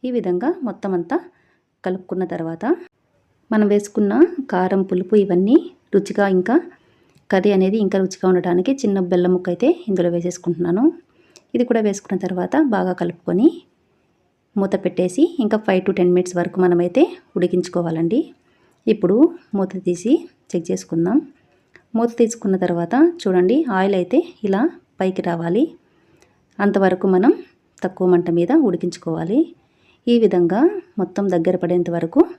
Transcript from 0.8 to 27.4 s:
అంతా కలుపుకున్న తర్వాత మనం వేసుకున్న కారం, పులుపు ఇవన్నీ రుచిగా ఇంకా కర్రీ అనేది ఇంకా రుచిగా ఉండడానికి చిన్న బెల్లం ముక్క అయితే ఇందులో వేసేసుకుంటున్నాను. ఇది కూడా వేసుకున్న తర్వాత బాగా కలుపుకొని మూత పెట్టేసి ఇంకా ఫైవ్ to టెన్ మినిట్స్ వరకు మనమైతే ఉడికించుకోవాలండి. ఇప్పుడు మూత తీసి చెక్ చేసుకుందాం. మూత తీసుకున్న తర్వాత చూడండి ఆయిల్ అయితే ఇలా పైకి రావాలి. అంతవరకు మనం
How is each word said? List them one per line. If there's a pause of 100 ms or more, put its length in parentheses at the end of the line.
అంతా (680)
కలుపుకున్న
తర్వాత (880)
మనం
వేసుకున్న (360)
కారం,
పులుపు
ఇవన్నీ (340)
రుచిగా
ఇంకా (760)
కర్రీ
అనేది
ఇంకా
రుచిగా
ఉండడానికి
చిన్న
బెల్లం
ముక్క
అయితే (180)
ఇందులో
వేసేసుకుంటున్నాను. (680)
ఇది
కూడా
వేసుకున్న
తర్వాత (120)
బాగా
కలుపుకొని (1080)
మూత
పెట్టేసి (160)
ఇంకా
ఫైవ్
to
టెన్
మినిట్స్
వరకు
మనమైతే (320)
ఉడికించుకోవాలండి. (680)
ఇప్పుడు (380)
మూత (140)
తీసి (340)
చెక్
చేసుకుందాం. (760)
మూత
తీసుకున్న
తర్వాత (220)
చూడండి (120)
ఆయిల్
అయితే (220)
ఇలా (340)
పైకి
రావాలి. (960)
అంతవరకు
మనం (500)